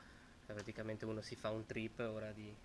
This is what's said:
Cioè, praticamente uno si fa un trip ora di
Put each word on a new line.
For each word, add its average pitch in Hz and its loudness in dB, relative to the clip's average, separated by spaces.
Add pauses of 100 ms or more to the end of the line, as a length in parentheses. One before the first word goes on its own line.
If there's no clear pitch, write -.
(460)
Cioè, 110 -4
praticamente 107 0
uno 110 4
si 113 -2
fa 110 2
un 110 4
trip 110 0
ora 110 2
di 104 -6